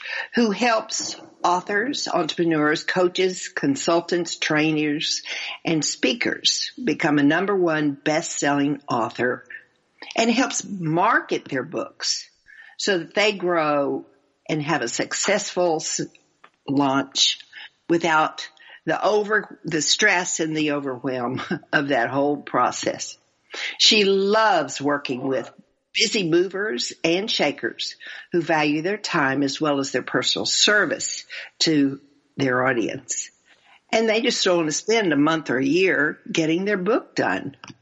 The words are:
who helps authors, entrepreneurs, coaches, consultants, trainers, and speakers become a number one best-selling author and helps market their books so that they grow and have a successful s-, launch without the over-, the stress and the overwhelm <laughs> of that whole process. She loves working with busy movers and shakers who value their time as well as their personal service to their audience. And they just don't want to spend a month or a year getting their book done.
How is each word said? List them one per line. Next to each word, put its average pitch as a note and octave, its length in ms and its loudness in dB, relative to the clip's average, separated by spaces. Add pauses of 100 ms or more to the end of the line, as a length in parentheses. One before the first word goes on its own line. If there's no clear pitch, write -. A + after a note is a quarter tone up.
(360)
who A3+ 160 4
helps - 640 -2 (260)
authors, G3+ 680 0
entrepreneurs, D#3 760 2
coaches, F#3 640 0
consultants, E3+ 880 0
trainers, D3+ 880 0 (400)
and D#3+ 220 0
speakers - 880 -2 (120)
become D3 340 2
a C#3 60 4
number F#3 320 2
one D#3 380 2
best-selling C#3+ 960 0
author A#2+ 560 -2 (720)
and A#3 120 2
helps A#3 360 0
market F#3 800 0
their C3 180 -4
books - 680 -6 (480)
so G3 200 0
that E3 180 -8
they G#3 160 4
grow D3+ 720 0 (440)
and D#3 120 -2
have E3 200 0
a A#2 80 -2
successful F#3 880 -2
s-, - 240 -6 (680)
launch C3+ 720 0 (480)
without E3 640 0 (360)
the D#3+ 200 -2
over-, G#3 600 0
the D#3+ 160 -2
stress F#3 580 2
and D#3 180 -2
the D3+ 140 0
overwhelm B2+ 720 -4 (160)
<laughs> - 160 -8
of D3 160 0
that B2 200 2
whole C#3 280 0
process. - 800 -2 (600)
She G#3+ 260 6
loves G3 760 4
working C#3 460 -2
with B2 240 -2 (420)
busy G3 340 2
movers F#3 680 0 (100)
and F3 260 0
shakers - 640 -2 (360)
who E3+ 100 2
value D#3 400 2
their G3 160 -2
time C#3+ 460 0
as C3+ 180 -2
well C#3+ 180 2
as C3+ 120 -4
their B2+ 100 -2
personal - 440 -2
service - 800 0 (340)
to C#3 400 2 (360)
their B2+ 300 2
audience. - 640 -2 (600)
And A3+ 180 2
they A3 120 2
just A#3+ 220 0
don't F3+ 140 4
want D#3+ 120 2
to D3 40 -2
spend G#3 400 0
a C#3 40 2
month D3+ 340 2
or B2 60 2
a C3+ 80 0
year D#3 540 2 (120)
getting E3 340 0
their G#3 120 0
book G#3 380 -2
done. - 420 -4 (240)